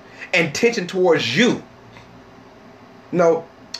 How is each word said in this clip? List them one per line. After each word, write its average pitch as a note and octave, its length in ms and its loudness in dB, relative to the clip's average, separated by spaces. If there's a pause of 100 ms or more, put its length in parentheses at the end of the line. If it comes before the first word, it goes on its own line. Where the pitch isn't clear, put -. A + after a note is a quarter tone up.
(340)
and E3 200 0
tension A3+ 320 0
towards D#3+ 500 0
you. A3+ 280 0 (1500)
No, E3 340 0 (340)